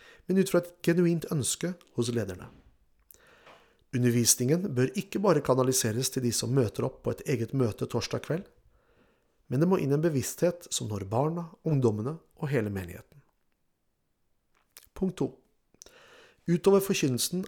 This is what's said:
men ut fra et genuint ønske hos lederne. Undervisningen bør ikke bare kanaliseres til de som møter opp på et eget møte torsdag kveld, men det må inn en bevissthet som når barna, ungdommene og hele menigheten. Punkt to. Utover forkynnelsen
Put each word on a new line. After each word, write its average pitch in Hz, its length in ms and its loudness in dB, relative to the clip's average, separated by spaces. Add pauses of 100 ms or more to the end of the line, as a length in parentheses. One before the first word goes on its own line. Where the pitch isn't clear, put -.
(260)
men 190 140 2
ut 180 100 2
fra 175 140 4
et - 80 -16 (120)
genuint 170 460 2
ønske 147 400 -2 (240)
hos 120 160 -2
lederne. 98 380 -6 (1500)
Undervisningen 123 800 2
bør 127 240 2
ikke 196 240 -4
bare 160 220 4
kanaliseres 127 680 0
til 127 140 -2
de 117 80 0
som 117 180 -4
møter 120 360 0
opp - 160 -14
på 117 100 -2
et - 160 -16
eget 113 260 -2
møte 120 320 0
torsdag - 380 -4
kveld, 170 220 -6 (1000)
men 135 140 0
det 175 80 4
må 190 100 4
inn 139 140 2
en 156 80 2
bevissthet 165 720 0
som 113 160 -4
når 98 180 -6
barna, 156 380 -2 (180)
ungdommene 127 540 0 (240)
og 143 80 -4
hele 107 240 0
menigheten. 92 480 -12 (1800)
Punkt 190 240 -2
to. - 80 -2 (1200)
Utover 196 320 6
forkynnelsen 175 640 -2